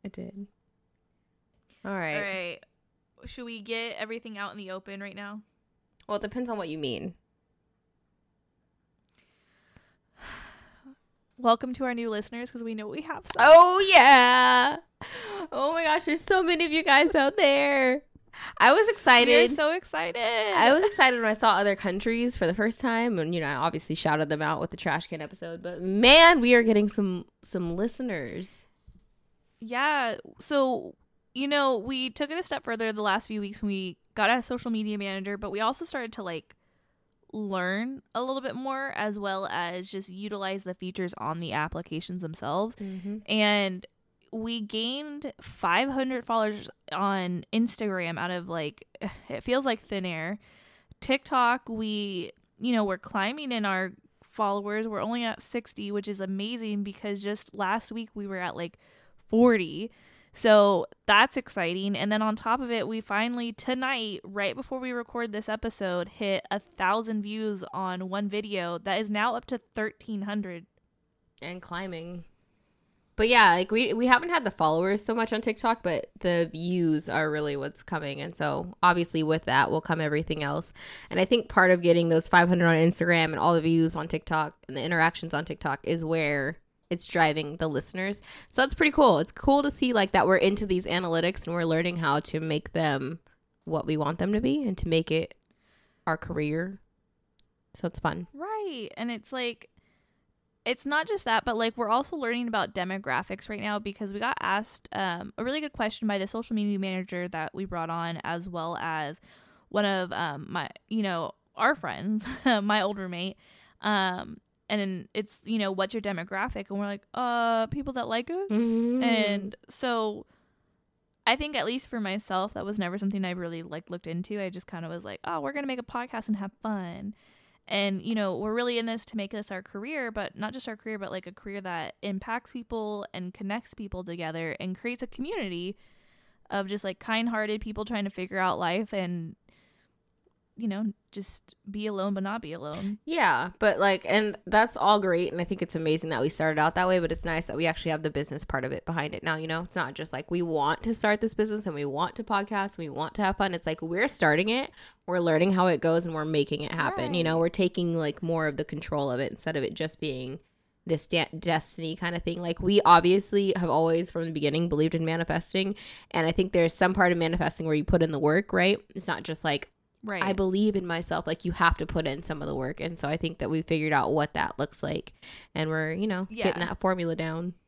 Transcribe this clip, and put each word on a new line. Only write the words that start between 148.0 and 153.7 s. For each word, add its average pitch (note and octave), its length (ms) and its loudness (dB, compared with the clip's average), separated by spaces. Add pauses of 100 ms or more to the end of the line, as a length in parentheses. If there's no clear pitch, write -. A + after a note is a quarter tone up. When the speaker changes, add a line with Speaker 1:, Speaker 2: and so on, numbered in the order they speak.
Speaker 1:
the D#3 80 -2
business C#3+ 340 -6
part C3 220 -4
of C3+ 60 -4
it - 140 -8
behind D3+ 280 -4
it - 80 -10
now, D#3+ 140 -2
you D#3+ 120 -6
know? D#3+ 140 -4
It's - 140 -12
not C#3 180 -4
just, D#3 200 -10
like, C#3 180 -8
we F3 100 0
want D#3 420 0
to A3 120 -2
start G#3 260 2
this A3 140 -2
business G#3+ 320 -2
and D#3 80 -6
we C#3+ 100 -4
want C#3+ 300 -4
to A3+ 80 -10
podcast, G3+ 560 -4
we D#3+ 100 -8
want C#3 260 -6
to G#3 60 -2
have G3 160 2
fun. F#3+ 160 0
It's E3+ 140 -6
like, D#3+ 160 -4